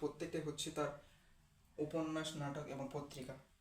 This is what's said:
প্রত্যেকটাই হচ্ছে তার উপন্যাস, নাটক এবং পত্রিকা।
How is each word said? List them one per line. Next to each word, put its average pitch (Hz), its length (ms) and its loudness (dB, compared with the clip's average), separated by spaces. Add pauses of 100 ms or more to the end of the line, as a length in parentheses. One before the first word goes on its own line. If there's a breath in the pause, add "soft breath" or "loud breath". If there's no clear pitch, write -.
প্রত্যেকটাই 156 460 0
হচ্ছে 156 220 0
তার 151 200 4 (880 loud breath)
উপন্যাস, 156 580 2
নাটক 143 280 0 (100)
এবং 135 180 -2
পত্রিকা। 139 420 -4 (260)